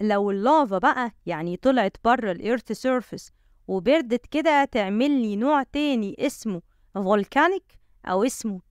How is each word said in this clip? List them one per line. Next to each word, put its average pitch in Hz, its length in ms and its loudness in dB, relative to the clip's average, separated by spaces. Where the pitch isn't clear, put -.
لو 202 300 2
اللافا 208 480 2
بقى 254 340 0
يعني 170 300 -4
طلعت 254 480 2
بره 226 280 2
الإيرث 220 400 -4
سيرفيس - 600 -6
وبردت 240 580 0
كده 294 380 2
تعمل 220 460 0
لي 226 260 0
نوع 269 260 2
تاني 254 560 -2
اسمه 208 440 -4
فولكانيك 214 840 0
أو 190 200 0
اسمه 208 360 -4